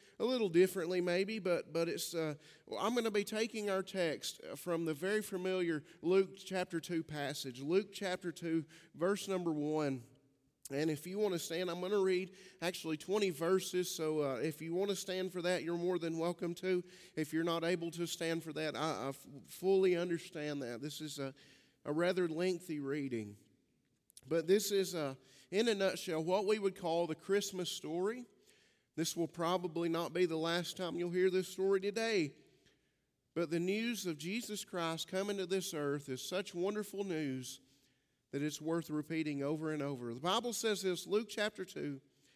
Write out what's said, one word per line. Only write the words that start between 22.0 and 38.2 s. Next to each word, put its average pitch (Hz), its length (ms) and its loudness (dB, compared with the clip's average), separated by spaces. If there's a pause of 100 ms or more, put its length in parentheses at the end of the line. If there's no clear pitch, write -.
lengthy 160 520 0
reading. 131 560 -2 (920)
But 160 180 2
this 202 240 6
is, 190 240 0
uh, 147 200 -2 (360)
in 220 180 4
a 220 60 4
nutshell, 180 480 0
what 185 220 2
we 214 140 4
would 190 200 0
call 170 280 2
the 156 80 -2
Christmas 190 560 0
story. 196 560 -2 (680)
This 165 220 -2
will 165 120 2
probably 170 600 0
not 165 240 0
be 180 140 4
the 160 100 -2
last 165 400 0
time 170 220 -4
you'll 175 100 -2
hear 180 220 4
this 180 180 2
story 190 320 2
today. 202 520 0 (1000)
But 165 160 0
the 170 100 2
news 208 440 0
of 160 140 -2
Jesus 202 480 -6
Christ 165 420 -2
coming 202 300 0
to 185 80 -2
this 190 260 -2
earth 147 380 -2
is 127 100 -4
such 185 340 -4
wonderful 202 500 -2
news 143 560 -2 (720)